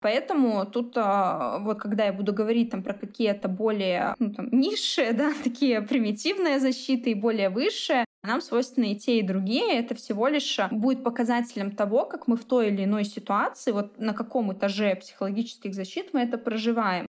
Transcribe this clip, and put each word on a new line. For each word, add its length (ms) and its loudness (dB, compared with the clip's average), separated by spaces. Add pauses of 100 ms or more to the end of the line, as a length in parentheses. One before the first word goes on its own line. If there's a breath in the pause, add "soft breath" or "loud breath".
Поэтому 640 2
тут, 320 -4
э, 640 2
вот 180 -2
когда 260 0
я 80 2
буду 200 -2
говорить 380 2
там 120 -4
про 100 -6
какие-то 540 -2
более, 720 0
ну, 140 0
там, 180 -6
низшие, 600 2
<laughs> 0 -
да, 180 2 (120)
такие 380 2
примитивные 800 0
защиты 520 0
и 40 2
более 340 2
высшие, 560 0 (180)
нам 180 -2
свойственны 500 0
и 60 0
те, 220 2
и 40 0
другие. 560 0
Это 160 -4
всего 320 -2
лишь, 320 0
э, 120 2
будет 320 0
показателем 680 -2
того, 340 2
как 220 -8
мы 80 4
в 80 -6
той 240 2
или 160 0
иной 220 2
ситуации, 680 -2
вот 260 -2
на 160 -4
каком 380 -2
этаже 440 0
психологических 800 -6
защит 400 -8
мы 80 2
это 160 -2
проживаем. 680 0 (100)